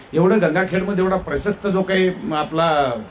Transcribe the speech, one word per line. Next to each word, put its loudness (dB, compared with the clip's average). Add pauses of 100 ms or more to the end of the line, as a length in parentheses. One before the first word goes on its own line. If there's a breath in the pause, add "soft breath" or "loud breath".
(120)
एवढं 4
गंगाखेडमध्ये 0
एवढा 0
प्रशस्त -4
जो 0
काही 0 (220)
आपला 0 (200)